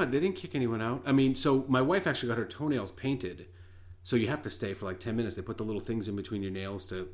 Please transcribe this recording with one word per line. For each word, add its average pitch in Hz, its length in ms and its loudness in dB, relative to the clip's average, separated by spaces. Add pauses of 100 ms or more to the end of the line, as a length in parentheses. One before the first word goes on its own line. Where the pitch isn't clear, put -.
they 135 160 2
didn't 185 160 2
kick - 200 -8
anyone 113 260 2
out. 120 240 0
I 135 60 2
mean, 135 240 8
so 135 320 4
my 131 120 6
wife 180 280 4
actually 127 220 0
got 117 80 0
her 110 60 2
toenails 131 480 -2
painted. 95 540 -4 (560)
So - 140 0
you 110 120 4
have 147 140 -2
to 101 80 -6
stay 98 240 -4
for, 98 120 -8
like, 92 120 -6
ten 110 180 -4
minutes. 113 200 -2
They 98 60 -6
put 107 160 -6
the 110 60 -2
little 107 160 -2
things 110 280 -2
in 101 80 -2
between 98 260 -4
your 98 100 -2
nails 95 340 -6
to, 92 260 -6